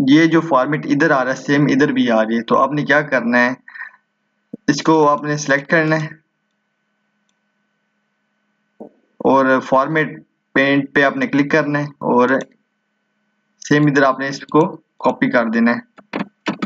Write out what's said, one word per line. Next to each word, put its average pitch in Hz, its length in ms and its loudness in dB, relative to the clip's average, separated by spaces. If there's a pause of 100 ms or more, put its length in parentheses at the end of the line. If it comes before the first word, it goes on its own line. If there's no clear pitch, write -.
ये 160 180 6
जो 160 140 2
format 147 440 -2
इधर 143 260 0
आ 135 120 2
रहा 127 100 -4
है, 135 80 -10
same 143 280 0
इधर 139 240 2
भी 127 160 0
आ 110 120 2
रही 110 160 -2
है। 117 60 -4
तो - 120 -2
आपने 135 280 0
क्या 143 180 0
करना 123 360 -2
है, 123 180 2 (1120)
इसको 156 360 2
आपने 147 320 0
select 143 340 -4
करना 156 240 0
है 156 140 -6 (3250)
और 131 340 2
format 143 580 -2 (380)
paint 139 380 0
पे 147 80 2
आपने 135 260 0
click 143 240 -2
करना 147 280 0
है 147 80 -4 (260)
और 123 240 2 (1200)
same 147 280 2
इधर 139 140 2
आपने 135 260 0
इसको 151 360 0 (340)
copy 127 300 -2
कर 117 200 0
देना 117 220 2
है। 123 100 -4 (840)